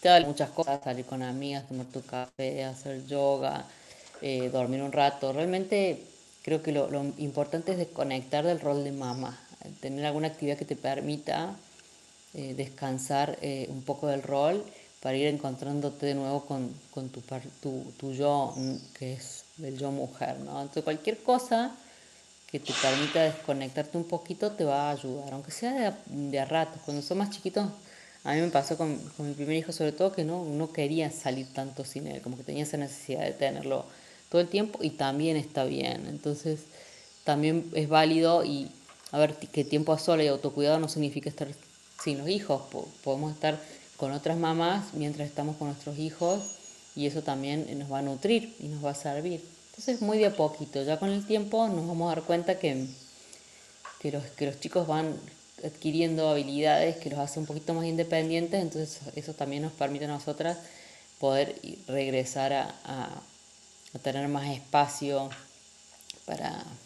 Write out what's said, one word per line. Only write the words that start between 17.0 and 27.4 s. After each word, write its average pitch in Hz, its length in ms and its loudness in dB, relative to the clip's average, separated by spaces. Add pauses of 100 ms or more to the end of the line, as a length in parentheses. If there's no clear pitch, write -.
tu 131 120 -12
par-, 127 200 -8 (180)
tu, 135 220 -6 (160)
tu 135 160 -6
yo, 143 420 2
mm, 131 200 -2 (200)
que 131 180 -6
es - 300 -14 (180)
el 135 160 -6
yo 139 120 -4
mujer, 135 500 -4
¿no? 139 200 -8
Entonces, 143 240 -4
cualquier 160 380 -2
cosa 247 520 2 (760)
que 147 100 -4
te - 200 -6
permita 143 440 4
desconectarte 147 720 0
un 170 60 0
poquito 175 480 -2
te 190 120 0
va 143 240 4
a 147 40 2
ayudar, 135 400 -4
aunque 143 180 -10
sea 240 220 -4
de 254 140 2
a, 202 200 -2
de 143 340 -2
a 135 40 2
ratos. 160 400 0
Cuando 147 180 -2
son 180 160 -2
más 202 120 0
chiquitos, 202 380 -2 (560)